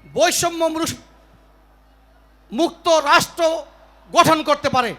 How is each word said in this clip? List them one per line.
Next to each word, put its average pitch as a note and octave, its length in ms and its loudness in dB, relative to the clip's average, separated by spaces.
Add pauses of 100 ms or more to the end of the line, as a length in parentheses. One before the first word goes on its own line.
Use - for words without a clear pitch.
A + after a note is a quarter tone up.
বৈষম্য E4+ 600 -2
মুস-, D#4+ 360 -6 (1500)
মুক্ত D#4 360 -4 (240)
রাষ্ট্র - 320 2 (680)
গঠন D#4 340 4
করতে C#4+ 260 -2
পারে। A#3+ 300 -2